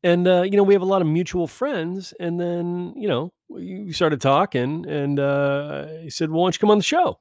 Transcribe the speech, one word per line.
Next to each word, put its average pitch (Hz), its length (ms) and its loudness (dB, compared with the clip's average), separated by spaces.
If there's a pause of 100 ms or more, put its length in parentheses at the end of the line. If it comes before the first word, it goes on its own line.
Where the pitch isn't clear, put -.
And, 175 240 4
uh, 180 140 6
you 196 140 0
know, 202 60 6
we 196 120 8
have 190 80 4
a 185 40 -2
lot 190 160 2
of 160 60 2
mutual 170 380 0
friends. 190 720 -6
And 175 200 -4
then, 175 560 -4
you 214 120 -6
know, 151 240 -2 (160)
we 185 440 -12
started 151 280 0
talking, 139 640 0
and, 143 320 -2
uh, 143 680 -2 (160)
he 156 80 -14
said, 156 200 -4
"Well, 165 100 0
why 185 60 4
don't 180 100 0
you - 40 -4
come 208 100 4
on 208 80 6
the 190 60 0
show? 311 360 0